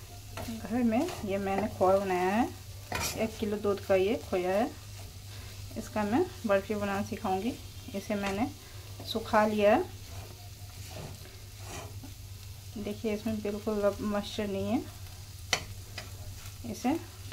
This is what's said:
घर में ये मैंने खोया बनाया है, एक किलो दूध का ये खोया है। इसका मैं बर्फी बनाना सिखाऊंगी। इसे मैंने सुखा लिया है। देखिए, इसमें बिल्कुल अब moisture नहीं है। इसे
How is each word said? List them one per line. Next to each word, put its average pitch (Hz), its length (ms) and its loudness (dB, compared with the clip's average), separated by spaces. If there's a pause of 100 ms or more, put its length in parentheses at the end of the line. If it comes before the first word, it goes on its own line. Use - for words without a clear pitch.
(600)
घर 226 240 0
में 240 240 4 (180)
ये 196 120 2
मैंने 196 320 2
खोया 190 300 8
बनाया 185 300 4
है, 233 180 6 (720)
एक 220 200 0
किलो 208 200 0
दूध 202 220 2
का - 160 4
ये 190 260 6
खोया 180 300 2
है। 220 180 4 (1080)
इसका 214 260 -2
मैं 233 200 4 (240)
बर्फी 196 280 4
बनाना 202 280 2
सिखाऊंगी। 202 500 0 (420)
इसे 202 200 -2
मैंने 202 320 0 (580)
सुखा 220 420 4
लिया 214 280 8
है। 359 80 6 (3000)
देखिए, 208 360 -2
इसमें 214 280 -2
बिल्कुल 208 400 0
अब 202 220 4
moisture 208 440 0
नहीं 196 220 0
है। 269 120 2 (1900)
इसे 254 240 2 (380)